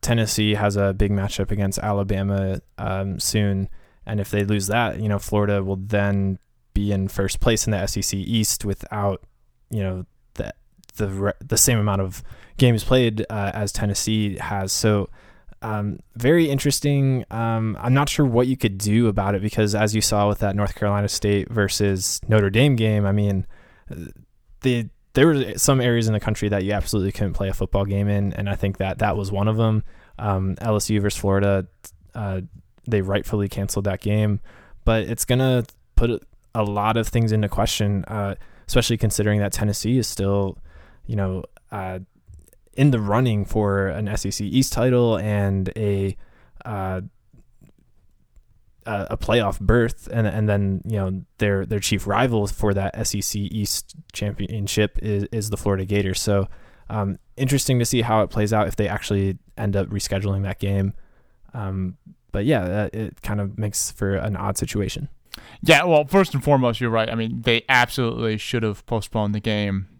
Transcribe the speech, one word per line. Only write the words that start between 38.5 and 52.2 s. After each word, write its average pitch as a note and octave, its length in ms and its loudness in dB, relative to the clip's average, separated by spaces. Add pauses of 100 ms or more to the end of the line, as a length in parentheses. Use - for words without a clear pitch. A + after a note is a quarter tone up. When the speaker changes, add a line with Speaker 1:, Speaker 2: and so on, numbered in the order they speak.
Speaker 1:
especially - 300 2
considering G#2 440 2
that G2+ 100 0
Tennessee G#2+ 460 0
is A2+ 100 0
still, G2 500 -2 (480)
you A2+ 100 -6
know, F#2+ 280 -4 (280)
uh, F#3 280 -8 (760)
in C#3 180 4
the A#2+ 80 2
running G#2 460 2
for G2 420 2
an F#2+ 200 -4
S G#2 180 -4
E G2 60 -2
C G2+ 160 -4
East B2+ 240 2
title A#2+ 460 2
and G2 580 0
a, G2 400 -2 (500)
uh, F#2+ 360 -6 (1800)
a, G#2 260 -4
a - 60 -4
playoff G#2 420 0
berth, A#2 520 2
and, A2+ 140 0
and G#2+ 220 0
then, G2+ 380 2
you A2 120 -2
know, F#2+ 260 -4 (160)
their, G2 260 2
their G#2 140 -2
chief G2 280 -2
rival G#2+ 400 2